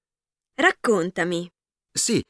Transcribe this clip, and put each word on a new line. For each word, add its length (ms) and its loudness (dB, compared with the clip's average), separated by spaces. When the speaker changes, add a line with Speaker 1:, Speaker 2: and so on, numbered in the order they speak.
Speaker 1:
Raccontami. 960 0
Speaker 2:
Sì, 400 0